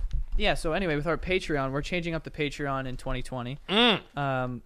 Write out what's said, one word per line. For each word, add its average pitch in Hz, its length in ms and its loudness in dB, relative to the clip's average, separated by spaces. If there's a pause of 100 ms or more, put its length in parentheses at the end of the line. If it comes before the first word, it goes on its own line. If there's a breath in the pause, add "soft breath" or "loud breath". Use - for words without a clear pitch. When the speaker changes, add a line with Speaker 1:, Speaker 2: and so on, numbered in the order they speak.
(380)
Speaker 1:
yeah, 196 160 4
so 156 180 0
anyway, 170 240 2
with 147 100 0
our 160 120 2
Patreon, 147 540 0
we're 143 100 -2
changing 170 320 -2
up 156 100 -4
the 135 60 -10
Patreon 139 560 -2
in 123 100 -6
twenty 127 260 -4
twenty. 131 360 -6 (100)
Speaker 2:
Mm. 214 480 4
Speaker 1:
Um, 127 500 -2